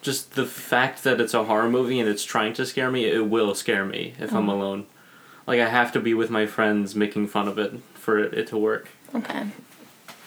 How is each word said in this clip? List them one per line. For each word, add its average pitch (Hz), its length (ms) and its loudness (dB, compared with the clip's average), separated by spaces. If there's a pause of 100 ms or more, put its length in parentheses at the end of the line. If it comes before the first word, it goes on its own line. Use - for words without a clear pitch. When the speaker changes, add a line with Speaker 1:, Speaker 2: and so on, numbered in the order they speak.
Speaker 1:
just - 320 -6
the 131 100 0
fact - 600 0
that 123 140 4
it's 117 140 0
a 113 120 2
horror 110 260 2
movie 127 280 2
and 110 120 2
it's 101 140 -2
trying 110 280 0
to 127 140 -4
scare 127 240 -2
me, 127 160 0
it 110 200 2
will 104 280 2
scare 101 320 0
me - 340 -6
if - 140 -6
I'm 104 160 0
Speaker 2:
Oh. 98 60 0
Speaker 1:
alone. 98 280 -4 (640)
Like, 123 140 2
I 113 100 2
have 120 220 4
to 123 80 2
be 113 120 2
with 113 160 2
my 110 160 2
friends 104 500 0
making 104 340 0
fun 101 200 -2
of 98 100 -4
it 104 140 -2 (220)
for 107 240 0
it, 107 160 0
it 110 140 -2
to 113 100 -4
work. 107 320 -2 (240)
Speaker 2:
Okay. - 300 -6 (840)